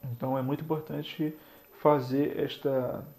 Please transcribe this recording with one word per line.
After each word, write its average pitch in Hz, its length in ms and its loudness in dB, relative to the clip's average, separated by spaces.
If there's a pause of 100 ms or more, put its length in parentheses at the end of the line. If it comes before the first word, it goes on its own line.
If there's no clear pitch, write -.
Então 131 340 -2
é 135 40 0
muito 143 220 -2
importante 151 720 -4 (460)
fazer 143 580 4
esta 135 680 -2 (140)